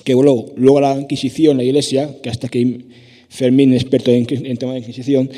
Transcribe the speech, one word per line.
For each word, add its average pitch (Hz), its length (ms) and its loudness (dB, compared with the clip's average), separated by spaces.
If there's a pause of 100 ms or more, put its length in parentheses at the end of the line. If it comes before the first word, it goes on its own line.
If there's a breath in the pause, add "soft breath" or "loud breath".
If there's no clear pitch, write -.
Que 135 100 0
luego, 127 420 2
luego 135 240 4
la 139 200 0
Inquisición, 143 580 0
la 123 60 -2
Iglesia, 135 580 -2
que 123 80 -10
hasta 120 200 -8
que 123 360 -2 (440 soft breath)
Fermín, 131 440 4
experto 127 380 0
en, 120 180 2
en 123 280 -6
tema 127 160 -8
de 131 60 -8
Inquisición, 131 580 -2